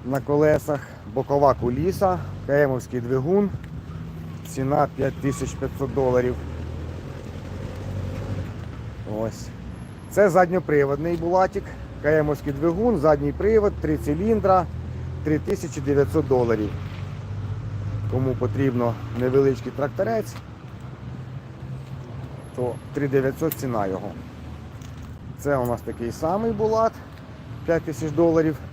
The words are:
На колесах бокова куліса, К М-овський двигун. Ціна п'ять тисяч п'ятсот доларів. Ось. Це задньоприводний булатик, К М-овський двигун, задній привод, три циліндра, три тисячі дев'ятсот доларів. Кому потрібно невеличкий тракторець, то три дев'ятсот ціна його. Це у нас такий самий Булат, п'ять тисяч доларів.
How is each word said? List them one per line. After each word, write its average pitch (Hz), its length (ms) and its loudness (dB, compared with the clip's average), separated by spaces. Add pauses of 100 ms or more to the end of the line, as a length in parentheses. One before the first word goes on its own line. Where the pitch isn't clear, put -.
На 131 160 0
колесах 147 600 4 (340)
бокова 139 400 6
куліса, 170 640 2 (280)
К 135 60 0
М-овський 131 480 4
двигун. 147 500 2 (960)
Ціна 135 500 2
п'ять 131 240 -2
тисяч 131 340 -2
п'ятсот 135 400 -4
доларів. 123 400 4 (2750)
Ось. 110 300 -4 (640)
Це 202 200 8
задньоприводний 156 880 4
булатик, 185 480 2 (380)
К 147 60 2
М-овський 151 440 2
двигун, 170 460 2
задній 143 340 4
привод, 208 480 4
три 156 160 0
циліндра, 185 720 4 (580)
три 151 140 2
тисячі 160 420 -4
дев'ятсот 139 480 4
доларів. 117 420 4 (1400)
Кому 127 240 2
потрібно 120 600 2 (260)
невеличкий 127 520 4
тракторець, 190 600 -2 (2250)
то 123 180 -2 (200)
три 143 140 0
дев'ятсот 139 460 2
ціна 117 320 0
його. 95 240 -4 (1300)
Це 143 180 2
у 123 100 2
нас 120 140 0
такий 117 320 -6
самий 202 400 0
Булат, 220 400 2 (720)
п'ять 165 160 2
тисяч 160 280 -4
доларів. 160 460 4 (160)